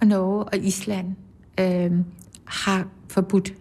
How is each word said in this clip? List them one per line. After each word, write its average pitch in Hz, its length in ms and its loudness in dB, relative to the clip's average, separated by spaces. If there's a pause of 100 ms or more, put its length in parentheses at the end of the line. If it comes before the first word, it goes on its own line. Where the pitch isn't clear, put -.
og 226 60 6
Norge 196 360 2
og 208 140 -4
Island, 190 580 -4 (440)
øh, 180 320 2 (560)
har 190 400 -2 (200)
forbudt 190 540 0